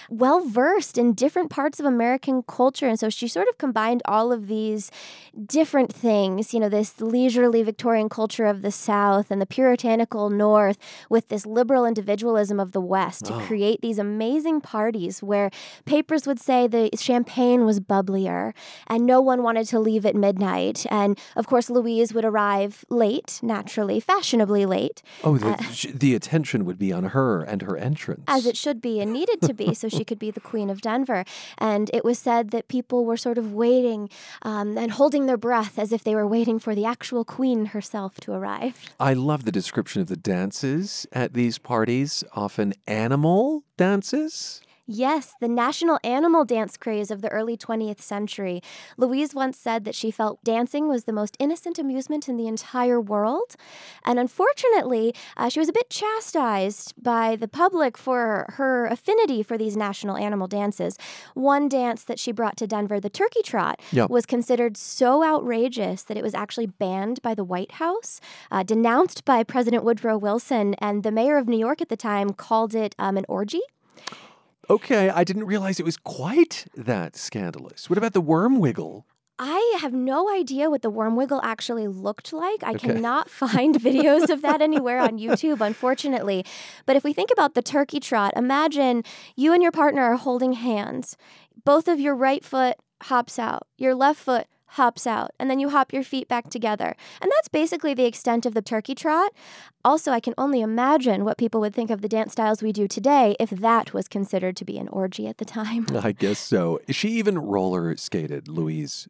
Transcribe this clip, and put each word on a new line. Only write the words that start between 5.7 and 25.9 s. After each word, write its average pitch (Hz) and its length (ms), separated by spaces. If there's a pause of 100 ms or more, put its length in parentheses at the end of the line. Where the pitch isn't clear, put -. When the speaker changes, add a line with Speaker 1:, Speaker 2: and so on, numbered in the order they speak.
Speaker 1:
things, 202 600
you 233 60
know, 214 80
this 208 320
leisurely 240 640
Victorian 220 460
culture 220 360
of 202 160
the 202 100
South 202 600
and 196 100
the 196 40
puritanical 233 840
North 208 480 (320)
with 226 200
this 208 160
liberal 240 400
individualism 208 720
of 190 140
the 196 80
West 180 440
to 208 100
Speaker 2:
Oh. 214 40
Speaker 1:
create 208 420
these 220 180
amazing 240 600
parties 214 640
where 202 260 (360)
papers 302 420
would 277 140
say 247 260
the 226 300
champagne 247 640
was 214 160
bubblier 196 380 (720)
and 233 180
no 254 160
one 254 220
wanted 226 240
to 233 120
leave 220 240
at 208 120
midnight. 196 760
And, 202 300 (160)
of 226 100
course, 247 240
Louise 233 460
would 220 100
arrive 202 640
late, 233 540
naturally, 214 560
fashionably 214 640
late. 185 380 (200)
Speaker 2:
Oh, 151 140
the, 110 120
Speaker 1:
Uh, 110 120 (100)
Speaker 2:
sh-, - 220